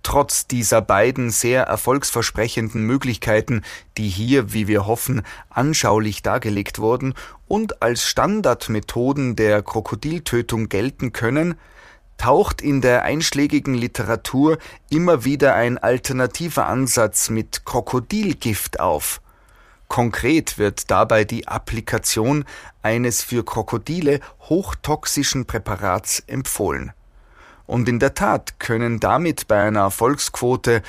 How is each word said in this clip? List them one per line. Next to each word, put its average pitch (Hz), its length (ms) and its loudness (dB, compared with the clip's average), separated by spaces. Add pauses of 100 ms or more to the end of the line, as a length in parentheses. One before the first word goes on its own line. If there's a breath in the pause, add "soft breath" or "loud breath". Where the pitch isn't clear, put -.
Trotz - 440 0
dieser 117 340 2
beiden 117 480 2
sehr 120 360 2
erfolgsversprechenden 113 1200 -2
Möglichkeiten, 117 760 0 (360 loud breath)
die 107 120 -2
hier, 110 420 2
wie 107 160 -2
wir 101 200 2
hoffen, 117 340 -2 (300 loud breath)
anschaulich 110 720 0
dargelegt 104 560 -2
wurden 123 340 0 (340 loud breath)
und 208 360 -2
als 120 220 0
Standardmethoden 127 1300 0
der 107 260 4
Krokodiltötung 117 1080 -4
gelten 123 440 -4
können, 151 400 0 (640 loud breath)
taucht 151 460 2
in 139 180 2
der 123 220 4
einschlägigen 143 720 0
Literatur 120 800 0 (320 loud breath)
immer 160 340 4
wieder 139 300 4
ein 120 240 2
alternativer 127 880 0
Ansatz 120 640 0
mit - 340 -4
Krokodilgift 127 1160 -2
auf. 76 420 -2 (680 soft breath)
Konkret 120 680 0
wird 101 320 -2
dabei 107 360 4
die 113 220 -6
Applikation 113 1000 -2 (360 loud breath)
eines 117 400 0
für 117 240 -2
Krokodile 139 720 -2 (300 loud breath)
hochtoxischen 151 960 -2
Präparats 98 800 -2
empfohlen. 98 680 -4 (760 soft breath)
Und 120 200 0
in 120 120 2
der - 160 -2
Tat - 440 -2
können 117 400 -2
damit 135 480 0
bei 104 140 4
einer 107 200 2
Erfolgsquote 120 1080 0